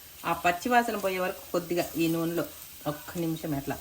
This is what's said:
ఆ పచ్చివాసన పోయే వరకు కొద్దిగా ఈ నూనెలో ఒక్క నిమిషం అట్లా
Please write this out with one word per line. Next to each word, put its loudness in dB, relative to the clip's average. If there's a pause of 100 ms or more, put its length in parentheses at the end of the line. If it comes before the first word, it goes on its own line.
(260)
ఆ 2
పచ్చివాసన 4
పోయే 0
వరకు -2
కొద్దిగా 2 (120)
ఈ 4
నూనెలో 2 (400)
ఒక్క -6
నిమిషం 0
అట్లా -2